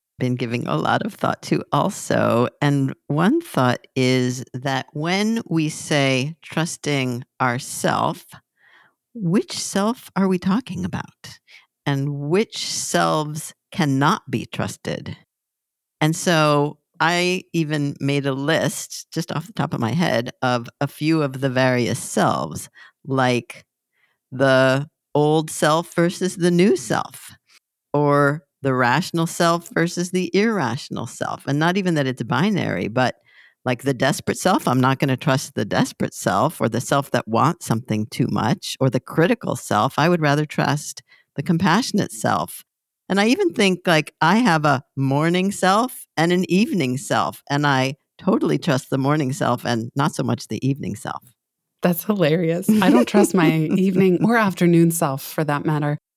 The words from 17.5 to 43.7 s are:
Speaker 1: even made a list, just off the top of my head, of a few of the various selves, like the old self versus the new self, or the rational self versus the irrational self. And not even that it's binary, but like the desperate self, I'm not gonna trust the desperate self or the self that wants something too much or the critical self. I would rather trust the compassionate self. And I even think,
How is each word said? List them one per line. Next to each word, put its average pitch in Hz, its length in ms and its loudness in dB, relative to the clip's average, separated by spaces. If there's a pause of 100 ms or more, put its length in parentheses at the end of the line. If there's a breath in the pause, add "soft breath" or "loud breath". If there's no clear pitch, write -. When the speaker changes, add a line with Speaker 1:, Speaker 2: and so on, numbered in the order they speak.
Speaker 1:
even 151 460 -2
made 139 280 0
a 135 80 0
list, 139 760 -2
just - 220 -6
off 156 140 -6
the 226 80 -20
top 147 200 -4
of 127 60 -4
my 117 120 -2
head, 135 380 0 (120)
of 123 260 0 (120)
a 143 60 0
few 156 360 0
of 135 180 -4
the 139 80 0
various 127 500 2
selves, 82 680 -2 (360 loud breath)
like 127 600 -2 (640)
the 131 580 4 (260)
old 151 360 2
self 160 440 0
versus 180 420 0
the 175 140 2
new 185 260 4
self, - 560 -6 (600 soft breath)
or 143 520 2 (180)
the 135 120 0
rational 139 520 0
self 170 440 0
versus 175 400 -2
the 185 240 -2
irrational 175 720 -2
self. - 400 -8
And 139 120 -2
not 175 200 2
even 180 160 0
that 143 120 0
it's 123 160 -4
binary, 117 680 -2
but 120 280 0 (480 soft breath)
like 123 180 -2
the 135 120 0
desperate 156 440 -2
self, 196 300 2
I'm 127 120 2
not 131 180 4
gonna 135 180 0
trust - 380 -2
the 113 100 -2
desperate - 500 -2
self 107 460 0
or - 80 0
the 110 120 -2
self 139 320 0
that 120 160 0
wants 113 380 0
something 113 400 -2
too - 240 -2
much 104 500 -2
or 135 100 2
the 127 100 -2
critical - 560 0
self. 107 420 0
I 151 100 4
would 175 120 2
rather 151 260 2
trust 147 560 -4 (340 soft breath)
the 147 60 -6
compassionate 180 720 0
self. - 520 -4 (440)
And 190 120 0
I 208 60 2
even 330 260 0
think, 190 340 2